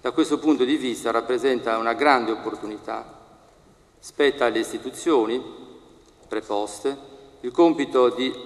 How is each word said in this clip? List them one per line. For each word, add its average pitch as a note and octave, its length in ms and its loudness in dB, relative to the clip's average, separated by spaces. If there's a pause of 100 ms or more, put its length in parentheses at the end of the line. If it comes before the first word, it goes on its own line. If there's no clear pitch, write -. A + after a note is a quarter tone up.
da B2+ 100 -2
questo D3 280 0
punto C3+ 260 4
di C#3 120 2
vista B2 360 -4
rappresenta A#2 640 0
una A2+ 160 -2
grande A#2+ 400 2
opportunità. A2 720 -8 (920)
Spetta C3+ 480 0
alle A2+ 140 0
istituzioni A#2 800 0 (840)
preposte G#2+ 720 -4 (440)
il B2 120 -8
compito C#3 560 4
di A#2+ 260 -2 (120)